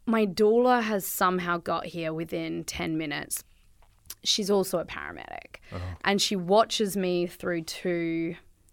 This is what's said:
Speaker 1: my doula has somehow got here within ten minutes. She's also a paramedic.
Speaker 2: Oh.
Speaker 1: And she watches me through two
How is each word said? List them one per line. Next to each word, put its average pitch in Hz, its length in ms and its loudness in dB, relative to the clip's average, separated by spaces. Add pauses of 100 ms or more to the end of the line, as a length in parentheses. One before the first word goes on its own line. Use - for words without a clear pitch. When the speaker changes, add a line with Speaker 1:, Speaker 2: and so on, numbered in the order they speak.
Speaker 1:
my 220 200 4
doula 233 580 6
has 214 220 -2
somehow 180 520 0
got 170 280 -4
here 165 280 -6
within 165 520 -6
ten 165 320 -4
minutes. 147 460 -6 (800)
She's 196 240 0
also 185 300 2
a 160 60 -4
paramedic. - 720 -12 (140)
Speaker 2:
Oh. 95 60 -8 (260)
Speaker 1:
And 196 180 4
she - 140 0
watches 202 600 2
me 180 300 2
through 175 340 -4
two 170 760 -2 (380)